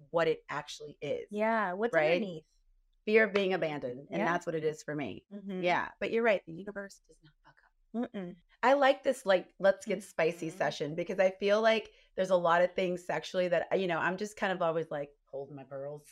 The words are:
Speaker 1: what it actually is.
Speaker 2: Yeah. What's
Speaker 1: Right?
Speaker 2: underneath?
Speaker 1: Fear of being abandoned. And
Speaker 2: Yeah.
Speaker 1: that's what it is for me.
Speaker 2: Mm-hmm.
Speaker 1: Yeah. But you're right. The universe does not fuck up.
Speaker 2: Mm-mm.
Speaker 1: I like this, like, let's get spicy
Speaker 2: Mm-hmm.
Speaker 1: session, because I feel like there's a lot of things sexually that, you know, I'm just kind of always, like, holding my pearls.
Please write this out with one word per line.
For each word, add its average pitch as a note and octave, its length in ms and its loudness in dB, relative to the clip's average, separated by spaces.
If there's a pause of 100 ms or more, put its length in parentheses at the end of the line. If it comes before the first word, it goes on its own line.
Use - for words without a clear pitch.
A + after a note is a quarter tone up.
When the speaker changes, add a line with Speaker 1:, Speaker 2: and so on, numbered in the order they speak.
(100)
Speaker 1:
what E3 160 2
it D#3 220 0
actually D3 520 -10
is. - 300 -6
Speaker 2:
Yeah. G#3 440 -2
What's G3 200 -2
Speaker 1:
Right? D#3+ 200 4
Speaker 2:
underneath? F3+ 300 -4 (600)
Speaker 1:
Fear A3 200 6
of G3 80 -2
being G3 220 2
abandoned. C#3+ 560 -4
And D#3+ 100 -4
Speaker 2:
Yeah. G#3 120 0
Speaker 1:
that's F3 140 -4
what E3 100 -2
it D#3 80 -2
is D3+ 180 -4
for D3+ 140 -6
me. C3+ 360 -8
Speaker 2:
Mm-hmm. G3 300 -10
Speaker 1:
Yeah. E3 280 0 (100)
But G3+ 100 -4
you're A3+ 140 0
right. G#3 220 2
The E3 80 -14
universe G3 520 -14
does D#3+ 160 -20
not D#3 100 -20 (120)
fuck - 100 -20 (100)
up. - 480 -10
Speaker 2:
Mm-mm. F3+ 220 -10 (300)
Speaker 1:
I B3+ 80 8
like C#4 320 4
this, C4 200 -2
like, F#3+ 220 4 (140)
let's G3 260 4
get G3+ 160 -4
spicy E3+ 460 -2
Speaker 2:
Mm-hmm. - 100 -10
Speaker 1:
session, D3 380 -2
because F3+ 240 -2
I F#3+ 100 6
feel G3+ 300 2
like A3 280 2 (280)
there's F#3 140 0
a F#3 60 6
lot E3+ 260 4
of F3+ 120 2
things F3+ 320 -2
sexually F3 400 -2
that, E3+ 320 0
you F#3+ 80 -2
know, E3 120 0
I'm E3+ 180 -2
just G#3 200 -8
kind G3 160 -2
of F3+ 80 -4
always, E3 300 0
like, D3 200 -6 (200)
holding C#3 240 -10
my C#3 80 -14
pearls. C#3 500 -12